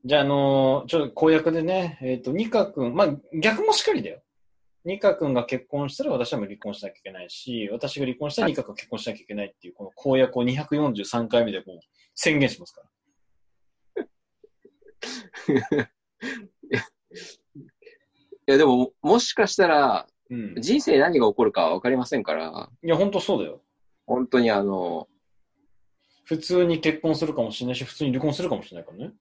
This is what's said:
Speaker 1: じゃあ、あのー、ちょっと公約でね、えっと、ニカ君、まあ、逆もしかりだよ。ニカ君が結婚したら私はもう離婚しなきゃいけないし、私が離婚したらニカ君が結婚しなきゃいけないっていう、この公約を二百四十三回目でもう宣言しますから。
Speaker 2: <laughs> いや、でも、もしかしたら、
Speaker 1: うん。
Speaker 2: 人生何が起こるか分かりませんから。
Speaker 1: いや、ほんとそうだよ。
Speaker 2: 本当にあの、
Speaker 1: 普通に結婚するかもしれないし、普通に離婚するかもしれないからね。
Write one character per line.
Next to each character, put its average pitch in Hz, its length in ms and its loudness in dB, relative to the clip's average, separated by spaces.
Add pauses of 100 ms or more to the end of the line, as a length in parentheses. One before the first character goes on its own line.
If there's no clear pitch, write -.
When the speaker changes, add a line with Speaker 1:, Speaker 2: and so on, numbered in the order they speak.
Speaker 1:
じ 135 100 2
ゃ 147 40 6
あ、 - 20 8
あ 139 40 2
の 139 600 4
ー、 - 20 -16
ち 170 100 0
ょ 147 100 2
っ - 20 -8
と - 60 -14
公 160 160 4
約 160 200 4
で 160 120 0
ね、 175 400 -2
え 127 140 -2
っ 120 60 -12
と、 127 100 -4
ニ 220 180 -2
カ 208 160 2
君、 127 280 -4
ま 196 100 4
あ、 160 40 4 (320)
逆 220 240 2
も 440 80 4
し - 100 2
か 427 100 2
り 302 100 0
だ - 80 -10
よ。 - 120 -18 (640)
ニ 196 160 -6
カ 196 160 4
君 139 180 0
が 120 100 0
結 127 220 -6
婚 143 240 -4
し - 60 -16
た 277 80 -4
ら 285 80 -2
私 123 200 -2
は 135 60 -4
も 104 60 -4
う - 20 -8
離 101 140 -16
婚 104 120 -8
し 101 120 -12
な 95 60 -10
き - 80 -20
ゃ - 20 -20
い - 20 -20
け 98 80 -14
な 92 140 -16
い 90 40 -18
し、 117 440 -8
私 135 260 -8
が 139 80 -2
離 127 100 -6
婚 147 140 -6
し - 60 -10
た 226 60 -2
ら 190 60 0
ニ 139 60 -2
カ 127 80 -6
君 104 100 -12
が - 40 -16
結 - 120 -16
婚 113 120 -10
し - 80 -10
な 107 60 -8
き - 60 -18
ゃ - 40 -20
い - 20 -20
け 104 80 -12
な 104 80 -6
い 101 40 -6
っ - 120 -20
て - 80 -20
い 87 60 -18
う、 - 20 -20
こ - 80 -18
の 95 140 -14
公 131 200 0
約 127 200 2
を 120 80 0
二 127 100 0
百 151 220 -4
四 143 180 0
十 101 100 -8
三 117 240 -4
回 117 160 4
目 107 60 -2
で 95 80 -6
も 92 160 -14
う 82 60 -20 (340)
宣 156 240 0
言 135 100 4
し - 120 -8
ま - 60 -18
す - 60 -20
か - 100 -20 (1120)
ら。 - 100 -6 (1400)
Speaker 2:
<laughs> 139 420 0 (1700)
い - 880 -20
や、 139 120 6
で 156 60 8
も、 127 280 4 (100)
も 190 160 6
し - 160 -2
か 202 140 2
し - 80 -6
た 185 100 6
ら、 135 400 2 (240)
Speaker 1:
う 123 60 -8
ん。 101 240 -10
Speaker 2:
人 208 200 2
生 - 180 4
何 160 200 4
が 117 80 6
起 104 80 4
こ 120 100 2
る 104 80 2
か 82 180 2
分 92 100 -2
か 123 100 0
り 131 60 2
ま 123 100 -2
せ 143 100 -4
ん 110 60 -2
か 78 120 -4
ら。 80 360 -8 (140)
Speaker 1:
い 165 40 -4
や、 165 80 4
ほ 185 80 2
ん 202 60 0
と 196 80 -2
そ 175 200 -2
う 95 40 -4
だ 80 40 -6
よ。 - 180 -14 (420)
Speaker 2:
本 123 220 -2
当 127 100 4
に 117 140 4
あ 101 100 2
の、 90 460 -4 (1160)
Speaker 1:
普 160 140 -4
通 180 260 2
に 165 160 2
結 156 200 0
婚 156 160 0
す 160 100 -2
る 151 80 -4
か 120 80 -2
も 107 80 -2
し - 120 -10
れ 123 40 -6
な 127 60 -4
い 123 40 -6
し、 127 60 -8
普 - 140 -12
通 151 80 -4
に 135 60 0
離 127 120 -2
婚 147 120 0
す 156 60 -8
る 175 80 -2
か 135 60 0
も 90 80 -6
し - 80 -20
れ 90 60 -18
な 82 60 -14
い - 40 -18
か 80 60 -20
ら 90 60 -20
ね。 165 220 -12